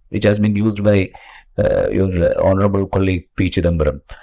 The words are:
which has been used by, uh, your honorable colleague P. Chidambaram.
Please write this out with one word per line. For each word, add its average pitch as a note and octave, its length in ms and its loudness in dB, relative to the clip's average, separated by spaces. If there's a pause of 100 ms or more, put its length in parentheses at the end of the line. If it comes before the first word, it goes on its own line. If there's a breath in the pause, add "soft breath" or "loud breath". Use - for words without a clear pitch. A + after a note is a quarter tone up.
which G#2 160 -6
has G#2 140 4
been G#2 180 2
used G2+ 260 -2
by, G2+ 300 2 (460 loud breath)
uh, - 320 0
your F#2 520 0
honorable G2 440 0
colleague F#2 500 -2
P. F#2 140 0
Chidambaram. D#2+ 500 -2 (220 loud breath)